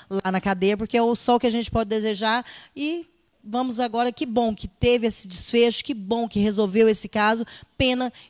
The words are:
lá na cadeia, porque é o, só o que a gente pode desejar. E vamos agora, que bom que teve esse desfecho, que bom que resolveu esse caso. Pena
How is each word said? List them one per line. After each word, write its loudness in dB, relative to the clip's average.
lá -2
na 0
cadeia, 0
porque -2
é 4
o, 2
só 2
o 4
que 2
a 2
gente -4
pode -2
desejar. -2
E -6
vamos -4
agora, 0
que -4
bom 0
que -10
teve 2
esse -4
desfecho, 0
que -6
bom -4
que -2
resolveu 4
esse 0
caso. 0
Pena 0